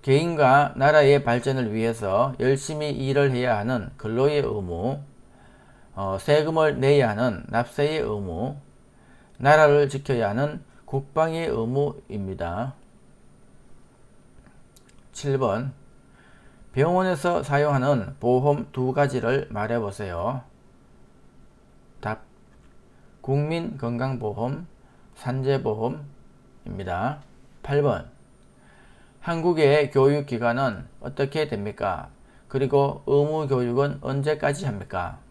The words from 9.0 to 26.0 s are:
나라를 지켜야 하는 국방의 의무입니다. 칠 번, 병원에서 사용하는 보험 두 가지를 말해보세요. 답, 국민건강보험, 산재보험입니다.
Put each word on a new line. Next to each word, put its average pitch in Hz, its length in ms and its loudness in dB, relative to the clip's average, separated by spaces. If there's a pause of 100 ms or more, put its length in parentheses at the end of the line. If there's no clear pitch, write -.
나라를 147 500 6
지켜야 135 400 -2
하는 147 340 -4 (220)
국방의 160 640 -2
의무입니다. 113 1300 -4 (2250)
칠 139 280 -2
번, 123 340 0 (1000)
병원에서 175 680 2
사용하는 139 800 0
보험 135 500 2
두 127 220 -2
가지를 135 580 0
말해보세요. 104 920 -4 (1600)
답, 107 200 -8 (1000)
국민건강보험, 131 1500 -4 (480)
산재보험입니다. 131 880 -2 (1600)